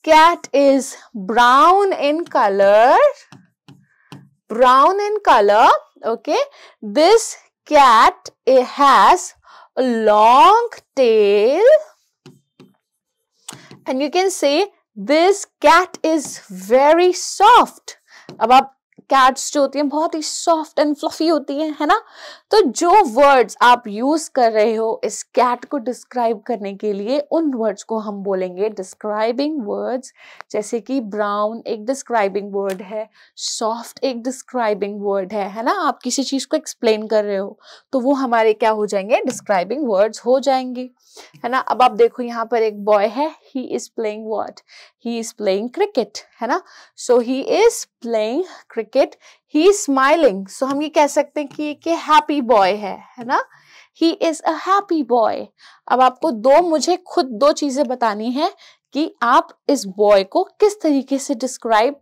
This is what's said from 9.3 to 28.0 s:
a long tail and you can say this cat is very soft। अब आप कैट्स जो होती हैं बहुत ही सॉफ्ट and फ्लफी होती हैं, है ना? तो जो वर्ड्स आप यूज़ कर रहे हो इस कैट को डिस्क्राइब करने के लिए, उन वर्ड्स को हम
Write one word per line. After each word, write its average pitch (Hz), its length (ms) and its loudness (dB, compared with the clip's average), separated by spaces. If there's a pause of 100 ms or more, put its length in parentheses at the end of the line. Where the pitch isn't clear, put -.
a 254 60 -2
long 247 880 4 (240)
tail 233 800 4 (2000)
and 277 200 -4
you 269 120 -10
can 381 120 0
say 285 240 -2 (420)
this 311 480 0 (220)
cat 349 340 2 (140)
is 285 160 -4 (400)
very 311 420 4 (120)
soft। - 720 2 (420)
अब 226 120 2
आप 254 200 4 (380)
कैट्स 262 420 2
जो 294 80 0
होती 277 180 -2
हैं 294 100 -2
बहुत 311 260 -2
ही 320 80 -6
सॉफ्ट - 580 -2
and 294 200 0
फ्लफी 311 280 -6
होती 285 320 -2
हैं, 311 100 -4 (100)
है 294 60 -2
ना? 415 140 0 (500)
तो 440 100 4
जो 339 300 0 (140)
वर्ड्स 262 580 2
आप 240 260 4
यूज़ 269 460 -4
कर 233 180 2
रहे 214 220 2
हो 220 300 -4
इस - 180 -10 (120)
कैट 247 300 0
को 294 140 -8
डिस्क्राइब 233 680 -6
करने 202 280 -8
के 208 180 -6
लिए, 208 260 -4 (140)
उन 311 220 -2
वर्ड्स 220 280 -4
को 226 160 -8
हम 202 240 -10